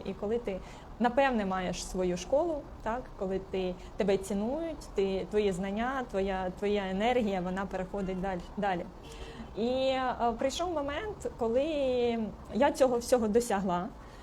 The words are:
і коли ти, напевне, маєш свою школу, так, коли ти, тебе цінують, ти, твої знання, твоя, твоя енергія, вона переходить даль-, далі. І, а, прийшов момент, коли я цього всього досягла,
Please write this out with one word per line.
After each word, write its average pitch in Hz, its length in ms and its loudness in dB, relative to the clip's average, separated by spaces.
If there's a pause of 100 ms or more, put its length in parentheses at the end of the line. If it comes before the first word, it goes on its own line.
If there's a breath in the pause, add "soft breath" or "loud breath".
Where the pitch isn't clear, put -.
і - 80 -4
коли 214 260 -2
ти, 196 200 -4 (400 loud breath)
напевне, 240 460 4
маєш 185 400 -2
свою 185 320 0
школу, 294 440 2 (220)
так, 226 180 -2 (180)
коли 190 200 0 (120)
ти, 185 240 0 (220 loud breath)
тебе 196 200 4
цінують, 254 800 -2
ти, 190 360 2
твої 208 200 4
знання, 214 600 -2
твоя, 190 480 0
твоя 202 300 2
енергія, 208 520 2
вона 185 240 -2
переходить 185 560 -4
даль-, 185 360 -4
далі. 190 280 0 (720 loud breath)
І, 262 340 2 (280)
а, 233 120 4
прийшов 269 400 0
момент, 302 680 -4
коли 240 240 4 (880)
я 269 180 6
цього 254 260 4
всього 233 300 4
досягла, 202 600 2 (360 loud breath)